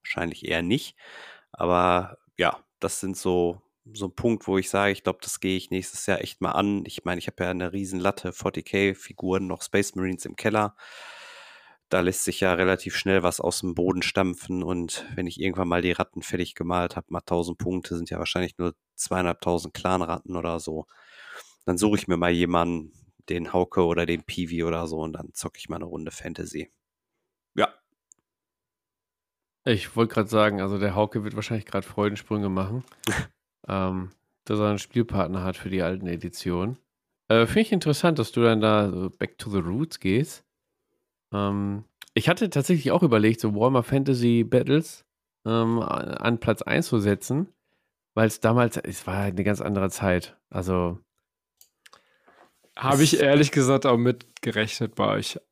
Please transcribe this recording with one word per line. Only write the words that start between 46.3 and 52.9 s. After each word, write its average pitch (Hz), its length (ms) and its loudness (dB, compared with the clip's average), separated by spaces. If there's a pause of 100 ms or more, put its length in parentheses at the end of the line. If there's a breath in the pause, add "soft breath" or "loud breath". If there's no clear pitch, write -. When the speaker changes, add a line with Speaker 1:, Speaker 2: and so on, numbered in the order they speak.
Speaker 2:
Platz - 240 0
eins 147 240 0
zu 117 120 2
setzen, 104 480 0 (680)
weil's 110 240 2
damals, 117 380 4
es - 280 -8
war 95 160 -4
eine 98 220 -2
ganz 104 180 0
andere 98 300 0
Zeit. 90 460 -2 (120)
Also 90 480 -2 (1800 soft breath)
Speaker 3:
Hab 135 240 2